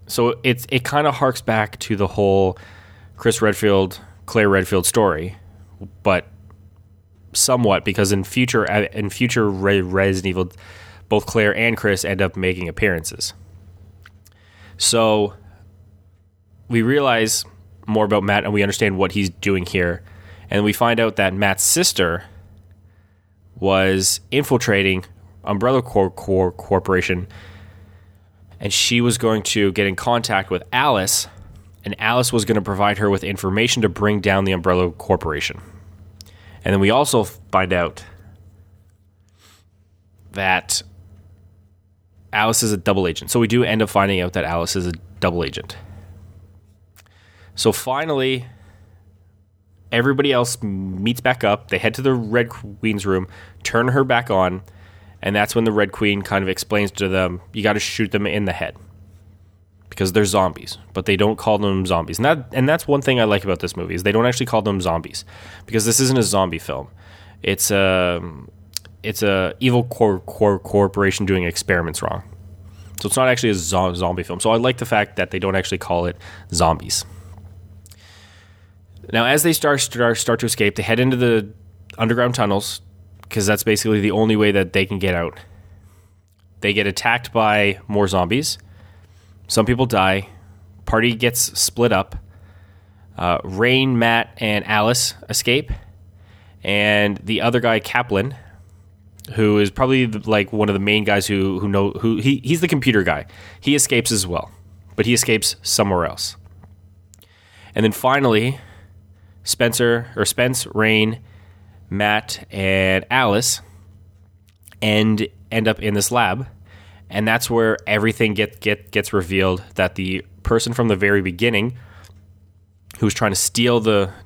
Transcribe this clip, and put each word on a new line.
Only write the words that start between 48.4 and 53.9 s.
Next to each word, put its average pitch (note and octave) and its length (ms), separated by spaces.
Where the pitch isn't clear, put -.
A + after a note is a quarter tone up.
everybody C3+ 400
else A#2+ 320
meets F#2+ 580
back B2+ 220
up. G#2 240
They F#2+ 100
head A2 180
to C3 60
the C3 120
Red A#2+ 360
Queen's G#2 560
room, F#2 220
turn A#2+ 280
her C3+ 140